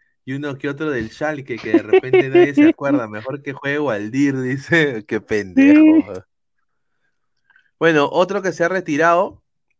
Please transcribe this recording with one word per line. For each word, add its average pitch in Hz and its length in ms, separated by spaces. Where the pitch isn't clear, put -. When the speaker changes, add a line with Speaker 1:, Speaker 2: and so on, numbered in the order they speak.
Speaker 1:
y 131 100
uno 139 240
que 143 120
otro 147 220
del 113 200
Schalke, 139 480
que - 120
de - 120
repente 359 460
nadie 349 260
se 294 100
Speaker 2:
<laughs> 330 80
Speaker 1:
acuerda. 139 340
"Mejor 123 340
que 143 120
juegue 143 260
Waldir", 131 600
dice. 135 640
<laughs> - 40
Qué 107 140
pendejo. 269 920
Speaker 2:
Sí. 92 80
Speaker 1:
Bueno, 156 320
otro 185 300
que 185 120
se 170 100
ha 170 60
retirado 170 720